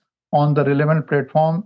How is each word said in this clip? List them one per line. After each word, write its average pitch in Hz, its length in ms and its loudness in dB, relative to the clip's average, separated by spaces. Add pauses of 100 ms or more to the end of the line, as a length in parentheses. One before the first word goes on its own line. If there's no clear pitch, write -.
(340)
on 147 200 2
the 143 120 2
relevant 151 420 0
platform 156 580 -2